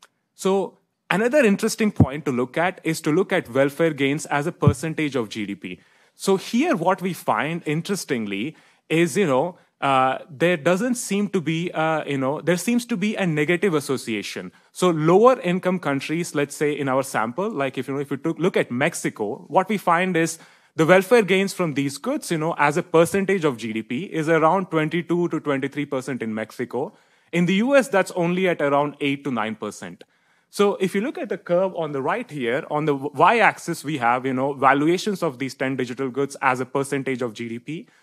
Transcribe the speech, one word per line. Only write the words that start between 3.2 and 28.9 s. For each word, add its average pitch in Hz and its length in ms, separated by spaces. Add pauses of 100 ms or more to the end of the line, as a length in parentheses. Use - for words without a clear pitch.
at 170 160
welfare 143 460
gains 139 320
as 143 200
a 170 60
percentage 147 640
of 110 140
G 104 160
D 98 80
P. 92 260 (340)
So 196 220
here 254 400
what 185 240
we 180 140
find, 139 500
interestingly, 147 920 (340)
is, 160 260
you 202 100
know, 147 300 (240)
uh, 131 380 (100)
there 170 300
doesn't 185 380
seem 202 340
to 190 100
be, 165 320
uh, 160 320
you 139 140
know, 135 240
there 170 160
seems 240 280
to 233 100
be 208 200
a 196 100
negative 170 460
association. 113 800 (180)
So 180 200
lower 185 500
income 180 380
countries, 156 560
let's 143 200
say 151 180
in 147 160
our 131 140
sample, 127 480
like 139 280
if, 127 100
you 135 60
know, 139 60
if 139 100
you 139 80
took, 165 200
look 170 180
at 165 140
Mexico, 127 800
what 185 220
we 208 80
find 180 380
is 165 220 (360)
the 160 120
welfare 190 360
gains 190 300
from 165 220
these 139 240
goods, 285 320
you 170 80
know, 156 180
as 147 220
a 170 40
percentage 180 640
of 131 140
G 110 160
D 110 80
P 123 220
is 160 240
around 165 420
twenty-two 165 580
to 156 120
twenty-three 139 440
percent 135 380
in 110 100
Mexico. 123 640 (340)
In 175 140
the 180 100
U 247 220
S, 240 120
that's 185 240
only 180 360
at 165 140
around 143 380